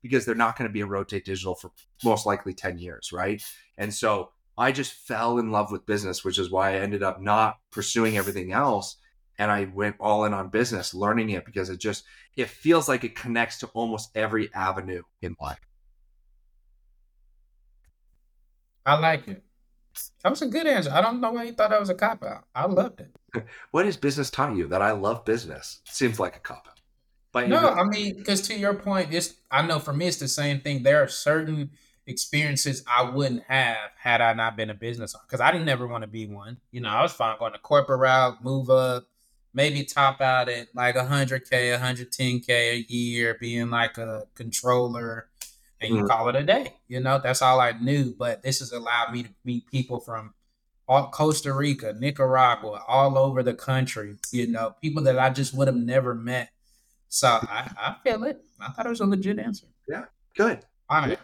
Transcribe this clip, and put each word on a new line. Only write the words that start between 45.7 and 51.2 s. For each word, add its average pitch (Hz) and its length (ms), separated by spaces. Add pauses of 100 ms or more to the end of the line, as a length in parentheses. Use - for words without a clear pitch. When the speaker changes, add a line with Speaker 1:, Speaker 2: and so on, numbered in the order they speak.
Speaker 2:
and 113 120
you 104 100
Speaker 1:
Mm. 101 40
Speaker 2:
call 113 220
it 127 60
a 147 80
day. 233 340 (100)
You 127 120
know, 131 200
that's 127 220
all 131 180
I 120 140
knew. 123 440
But 120 260
this 135 160
has 123 120
allowed 117 400
me 120 120
to 117 60 (140)
meet 120 240
people 127 320
from 110 340 (540)
all, 135 220
Costa 151 440